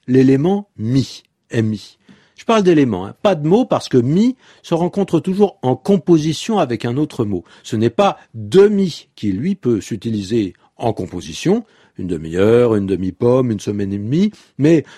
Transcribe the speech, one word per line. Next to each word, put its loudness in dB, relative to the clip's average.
l'élément 2
mi, -4
M -2
I. -14
Je -20
parle 2
d'éléments, 2
hein, -14
pas 2
de -4
mots, 4
parce -2
que 2
mi 2
se -8
rencontre -2
toujours -2
en 0
composition 0
avec -2
un -4
autre -4
mot. -6
Ce -6
n'est 2
pas 0
demi 2
qui, -4
lui, -4
peut -2
s'utiliser -4
en -2
composition, -4
une -8
demi-heure, 2
une -2
demi-pomme, 0
une -4
semaine -6
et -4
demie, -2
mais 2